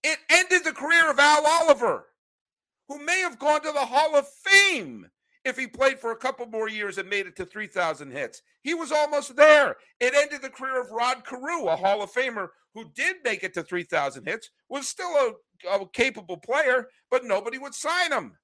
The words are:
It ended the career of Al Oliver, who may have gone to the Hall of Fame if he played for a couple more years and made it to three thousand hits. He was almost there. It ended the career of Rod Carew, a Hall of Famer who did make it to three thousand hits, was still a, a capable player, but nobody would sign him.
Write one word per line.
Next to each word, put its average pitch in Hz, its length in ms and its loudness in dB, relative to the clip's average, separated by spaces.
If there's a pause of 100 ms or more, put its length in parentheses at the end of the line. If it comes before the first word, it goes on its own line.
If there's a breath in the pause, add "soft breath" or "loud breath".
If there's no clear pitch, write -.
It 302 160 -2 (100)
ended 359 360 4
the 311 80 -4
career 320 380 2
of 247 80 0
Al 302 280 6
Oliver, 285 680 2 (760)
who 285 100 -12
may 339 220 -2
have 339 180 -6
gone 294 240 2
to 302 100 -6
the 285 140 -2
Hall 302 300 2
of 277 120 2
Fame 294 840 2 (340)
if 262 120 -4
he 262 100 -8
played 269 340 0
for 233 100 -6
a 226 60 -8
couple 247 300 -6
more 220 220 -6
years 202 300 -8
and 185 100 -10
made 196 180 -4
it 175 100 -20
to 180 100 -8
three 208 220 -12
thousand 156 420 -4
hits. 131 320 -10 (200)
He 311 120 -6
was 330 180 -8
almost 294 440 -2
there. 294 400 6 (240 soft breath)
It 247 140 0
ended 285 280 0
the 269 80 -12
career 262 300 -6
of 202 100 -12
Rod 240 340 -4
Carew, 269 440 -6
a 160 80 0
Hall 196 260 0
of 196 100 -10
Famer 233 380 -6 (240 soft breath)
who 220 160 -16
did 349 340 -4
make 202 200 -4
it 180 100 -8
to 170 80 -6
three 175 220 -6
thousand 139 420 -4
hits, 214 240 -10 (180)
was 269 200 -8
still 294 480 -2 (280)
a, 175 60 -8
a 196 200 -4
capable 202 460 -2
player, 254 540 -2 (200 soft breath)
but 254 140 0
nobody 226 340 -4
would 269 160 -14
sign 330 380 -2
him. 175 320 -6